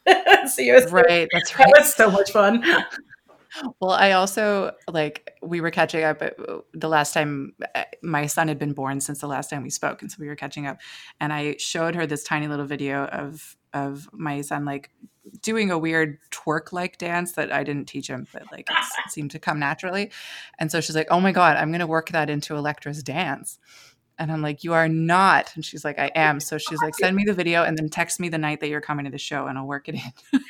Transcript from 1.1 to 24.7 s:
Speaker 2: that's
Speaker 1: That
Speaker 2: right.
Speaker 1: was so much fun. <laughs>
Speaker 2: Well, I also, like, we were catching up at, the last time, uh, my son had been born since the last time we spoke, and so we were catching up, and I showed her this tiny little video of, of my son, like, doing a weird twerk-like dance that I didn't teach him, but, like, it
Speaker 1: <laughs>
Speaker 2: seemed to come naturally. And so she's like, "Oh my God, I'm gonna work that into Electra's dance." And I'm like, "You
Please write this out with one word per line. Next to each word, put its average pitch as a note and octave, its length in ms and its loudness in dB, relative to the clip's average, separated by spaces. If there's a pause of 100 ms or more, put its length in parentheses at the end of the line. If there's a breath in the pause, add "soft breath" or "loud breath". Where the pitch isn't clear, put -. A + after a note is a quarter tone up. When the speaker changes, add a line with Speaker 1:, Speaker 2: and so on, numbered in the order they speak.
Speaker 2:
that's E3+ 200 -2
Speaker 1:
That - 80 2
Speaker 2:
right. C4+ 180 10
Speaker 1:
was C#4+ 160 6
so A3 180 6
much G3 200 2
fun. A3 380 4
<laughs> F4 60 4 (1040 loud breath)
Speaker 2:
Well, F#3+ 120 0
I G3 200 6
also, G3 600 2 (180)
like, D3+ 500 -4
we E3+ 200 -4
were E3 100 0
catching D#3+ 320 0
up D3+ 180 0
at, - 140 -6 (380)
the D#3+ 160 -6
last D3+ 240 2
time, D3 400 -2 (200)
uh, - 100 -4 (200)
my D3 220 0
son D#3+ 240 0
had C#3+ 100 -4
been D3 140 -4
born C3+ 260 -4
since C#3+ 220 -8
the D3 60 -8
last C3+ 220 -6
time C#3 140 -8
we C3+ 60 -12
spoke, - 320 -6
and - 100 -14
so - 80 -20
we D3+ 80 -12
were D3 80 -10
catching C#3+ 320 -10
up, - 120 -10 (420 loud breath)
and D3 100 -4
I D3 260 -4
showed E3+ 380 -4
her E3+ 100 -2
this D3 200 -6
tiny D3+ 240 -4
little C#3+ 160 -4
video C#3 400 -4
of, D3+ 500 -12 (180)
of C#3+ 380 -8
my C#3+ 300 -8
son, C#3+ 240 -6
like, C#3 240 -8 (520)
doing A3 300 0
a E3+ 60 0
weird D#3+ 400 0 (140)
twerk-like F3 680 -6
dance F3 360 -4
that D#3+ 160 -4
I C#3 140 -2
didn't C#3+ 240 -6
teach - 220 -10
him, C3 240 -10
but, - 180 -12
like, - 180 -18
it - 60 -2 (180)
Speaker 1:
<laughs> - 160 -10
Speaker 2:
seemed D3 220 -8
to D#3+ 80 -14
come D3+ 180 -4
naturally. F3+ 540 -4 (480 loud breath)
And D#3 100 -2
so E3 120 -2
she's D#3 160 -4
like, D#3 120 0
"Oh F3+ 120 4
my F#3+ 100 4
God, E3+ 240 6
I'm D#3 160 0
gonna E3+ 160 -2
work D#3+ 220 -2
that D#3 200 0
into D3 280 -4
Electra's D3 460 -6
dance." C#3+ 540 -6 (600 soft breath)
And D#3+ 140 -4
I'm D#3 80 -4
like, D3+ 240 -6
"You E3+ 80 -2